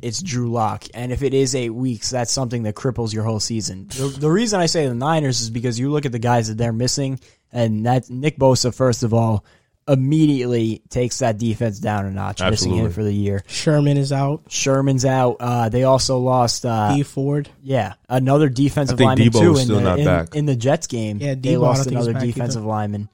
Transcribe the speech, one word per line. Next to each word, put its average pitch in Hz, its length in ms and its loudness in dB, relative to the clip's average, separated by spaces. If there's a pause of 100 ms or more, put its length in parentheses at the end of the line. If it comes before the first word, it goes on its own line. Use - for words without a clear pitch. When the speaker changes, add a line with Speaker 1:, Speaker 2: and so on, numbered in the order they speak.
Speaker 1:
it's 117 180 -6
Drew 123 300 -4
Lock, 107 320 -2 (100)
and 123 200 -8
if 123 100 -4
it 135 100 0
is 135 220 2
eight 120 160 -4
weeks, 123 400 -4
that's 123 200 -2
something 120 320 -2
that 107 120 -4
cripples 117 380 -4
your 107 100 -4
whole 110 160 -2
season. 104 480 -6 (100)
The, 135 100 -4 (120)
the 151 100 0
reason 208 300 2
I 170 80 2
say 156 180 0
the 127 80 -2
Niners 131 480 0
is 113 80 -6
because 117 300 -4
you 135 100 -2
look 143 160 -2
at 127 60 -4
the 120 80 -4
guys 117 300 2
that 110 80 -6
they're 117 160 -2
missing, 131 460 -2 (320)
and 113 340 0
that 123 240 0
Nick 131 280 -4
Bosa, 131 360 2
first 127 300 0
of 113 100 0
all, 113 300 2 (460)
immediately 131 1000 2
takes 123 300 -2
that 110 180 0
defense 110 420 -2
down 104 260 -2
a 98 60 -6
notch, 98 300 -6
missing 95 300 0
him 110 160 2
Speaker 2:
Absolutely. 92 60 -4
Speaker 1:
for 107 120 -4
the 104 80 0
year. 101 340 -2
Speaker 3:
Sherman 143 500 2
is 139 140 0
out. 139 380 -2
Speaker 1:
Sherman's 135 560 0
out. 131 340 2
Uh, 120 300 0
they 123 160 0
also 131 320 2
lost, 123 480 0
uh, 110 280 0
Speaker 3:
Dee 143 100 2
Ford. 143 440 -4 (160)
Speaker 1:
yeah, 127 300 -2 (160)
another 131 400 4
defensive 131 460 0
Speaker 2:
I - 20 -4
think 127 100 6 (120)
Speaker 1:
lineman 117 100 6
Speaker 2:
Debo 113 100 4
Speaker 1:
too 170 140 8
Speaker 2:
is 139 60 4
Speaker 1:
in 127 60 2
Speaker 2:
still 104 120 2
Speaker 1:
the, 98 60 2
Speaker 2:
not 90 160 2
Speaker 1:
in, - 60 2
Speaker 2:
back. 87 300 0
Speaker 1:
in 151 100 0
the 135 120 0
Jets 139 300 0
game. 107 340 -4
Speaker 3:
Yeah, 139 140 -4
Speaker 1:
they 131 40 -8
Speaker 3:
Debo, 131 100 -4
I - 40 4
don't - 80 2
Speaker 1:
lost 135 240 4
Speaker 3:
think 123 100 -2
he's 120 100 0
Speaker 1:
another 117 80 0
Speaker 3:
back 113 100 0
either. 120 100 0
Speaker 1:
defensive 120 320 -4
lineman. 107 480 -4